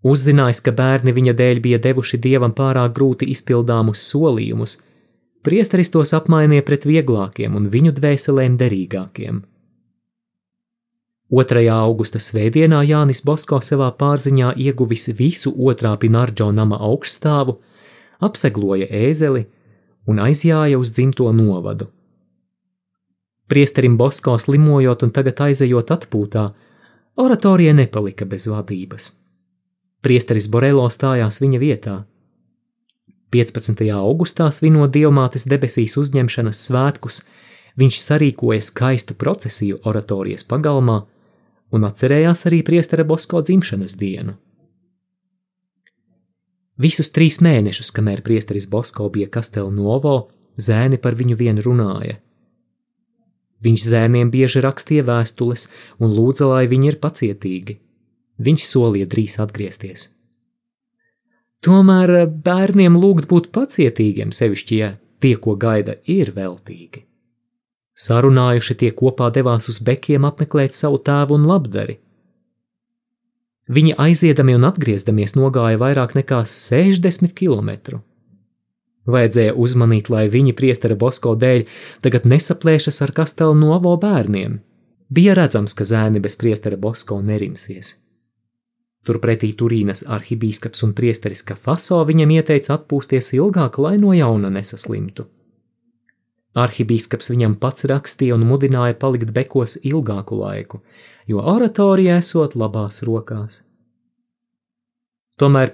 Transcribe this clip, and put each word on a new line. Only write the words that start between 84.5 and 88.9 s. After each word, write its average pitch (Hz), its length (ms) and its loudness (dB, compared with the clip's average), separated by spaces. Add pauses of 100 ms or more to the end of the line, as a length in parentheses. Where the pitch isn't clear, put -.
Bija 180 320 4
redzams, 110 380 0
ka 101 100 -2
zēni 107 320 0
bez 101 160 -4
priestera 107 400 -4
Bosko 101 460 -6
nerimsies. 101 800 -6 (1040)